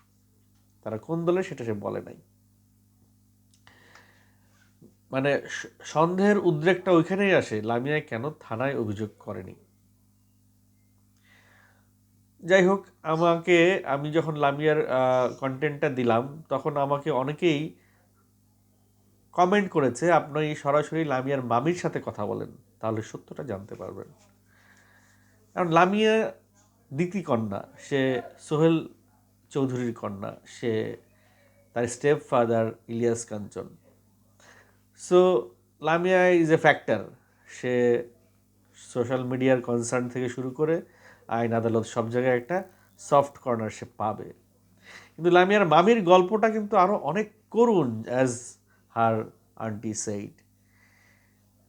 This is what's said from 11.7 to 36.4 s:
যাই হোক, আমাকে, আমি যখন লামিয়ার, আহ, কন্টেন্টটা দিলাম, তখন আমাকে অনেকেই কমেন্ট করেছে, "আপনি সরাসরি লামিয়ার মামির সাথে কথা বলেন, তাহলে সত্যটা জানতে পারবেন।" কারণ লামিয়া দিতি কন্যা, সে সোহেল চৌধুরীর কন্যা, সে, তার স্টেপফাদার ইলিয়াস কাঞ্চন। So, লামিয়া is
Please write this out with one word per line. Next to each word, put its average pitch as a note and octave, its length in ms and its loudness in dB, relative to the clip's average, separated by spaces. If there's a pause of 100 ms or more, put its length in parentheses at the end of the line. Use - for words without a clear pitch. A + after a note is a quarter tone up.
যাই F3+ 220 6
হোক, G3 200 2 (160)
আমাকে, E3+ 840 4
আমি D3 260 -4
যখন D#3 240 -2
লামিয়ার, D3 540 0
আহ, B2+ 440 2
কন্টেন্টটা C#3+ 540 -4
দিলাম, B2+ 600 0
তখন C#3+ 280 -4
আমাকে C#3+ 340 -2
অনেকেই D3 640 -2 (1600)
কমেন্ট F#3 380 2
করেছে, D3+ 420 0
"আপনি D3+ 420 0
সরাসরি D3 500 -2
লামিয়ার C3 400 -4
মামির A#2+ 300 0
সাথে E3 300 -6
কথা G#2 220 -6
বলেন, G#2 220 -6 (320)
তাহলে A2 220 -4
সত্যটা - 400 -14
জানতে G2+ 320 -10
পারবেন।" G2 320 -14 (1500)
কারণ F3 140 0
লামিয়া G#3 640 4 (600)
দিতি F3+ 280 -4
কন্যা, A2 460 -4 (100)
সে C3 440 -2 (160)
সোহেল D#3+ 500 0 (600)
চৌধুরীর B2+ 440 -4
কন্যা, G#2 420 -10 (100)
সে, A2 500 -6 (760)
তার A#2+ 140 -2
স্টেপফাদার A#2+ 840 0 (160)
ইলিয়াস A#2 360 -2
কাঞ্চন। G#2 440 -12 (1400)
So, F3+ 320 6 (380)
লামিয়া F3+ 500 2
is E3+ 160 4